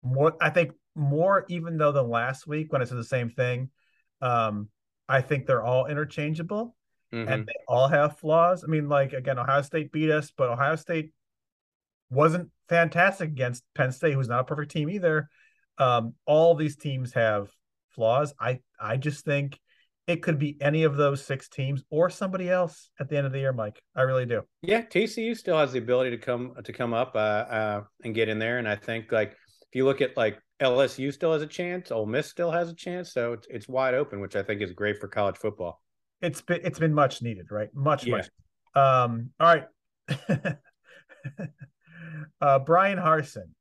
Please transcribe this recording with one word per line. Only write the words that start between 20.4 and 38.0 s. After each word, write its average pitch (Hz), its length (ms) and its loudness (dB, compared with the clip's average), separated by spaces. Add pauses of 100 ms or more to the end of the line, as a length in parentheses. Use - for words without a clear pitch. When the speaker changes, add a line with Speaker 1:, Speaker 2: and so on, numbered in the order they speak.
Speaker 1:
any 151 260 2
of 143 120 2
those 143 260 2
six - 280 -8
teams 135 400 -4
or 165 180 2
somebody 185 400 -6
else 180 400 -2 (100)
at 135 120 -8
the 147 80 -2
end 139 80 0
of 131 80 -4
the 139 60 -4
year, 135 120 0
Mike. 110 300 -6 (120)
I 127 80 0
really 131 220 2
do. 117 180 -2 (200)
Speaker 2:
Yeah, 202 180 2
T 226 260 0
C 226 200 -6
U 233 80 -2
still 170 240 0
has 143 140 2
the 127 60 -2
ability 123 320 0
to 120 80 -6
come, 123 360 -6 (100)
to - 80 -14
come 117 220 -4
up, 113 200 -2
uh, 110 40 0
uh, 107 640 -2 (200)
and 117 120 -6
get 110 160 0
in 107 80 -2
there. 117 180 -2
And 120 100 -4
I 104 100 -2
think, 113 360 -8
like, 107 200 0
if - 420 -20
you 127 100 2
look 135 160 2
at, 131 160 0
like, 110 220 0 (220)
L 131 200 2
S 131 180 0
U 139 140 -4
still 160 220 -2
has 151 80 -2
a 156 40 -8
chance, 175 440 -8
Ole 110 160 -2
Miss 127 240 -4
still 170 200 -4
has 170 200 -2
a 165 40 -14
chance, 180 380 -10
so 120 220 -2
it's, 113 160 -16
it's 110 180 -12
wide 131 240 0
open, 127 280 -2
which 95 140 -10
I 98 80 -2
think 104 200 -4
is 90 100 -6
great 104 260 -4
for 98 100 -12
college 101 280 -2
football. 92 460 -8 (380)
Speaker 1:
It's 175 200 -6
been, 175 220 -4
it's - 160 -6
been 156 160 2
much 143 260 2
needed, 107 300 -8
right? 107 240 -6
Much, 139 320 0